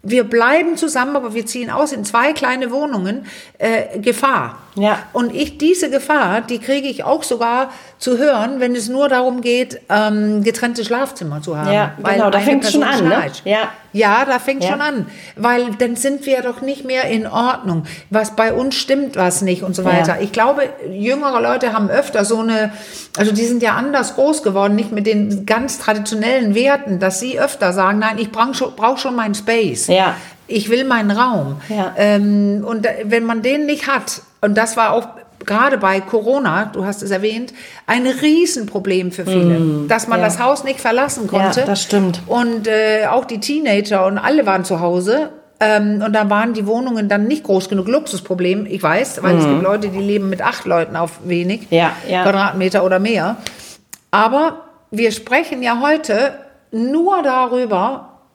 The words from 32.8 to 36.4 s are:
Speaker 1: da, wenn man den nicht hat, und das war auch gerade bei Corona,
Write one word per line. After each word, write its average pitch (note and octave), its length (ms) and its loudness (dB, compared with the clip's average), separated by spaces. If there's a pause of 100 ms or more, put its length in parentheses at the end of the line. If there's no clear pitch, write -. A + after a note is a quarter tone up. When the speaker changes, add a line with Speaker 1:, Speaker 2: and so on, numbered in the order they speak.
Speaker 1:
da, A3 40 2 (160)
wenn A#3 180 0
man A3+ 200 -2
den C#4+ 220 0
nicht D4 220 -2
hat, - 340 -4 (200)
und G#3 160 2
das A3+ 180 0
war A3+ 160 2
auch A#3 160 0 (360)
gerade B3 340 2
bei F#3+ 240 2
Corona, G#3+ 720 0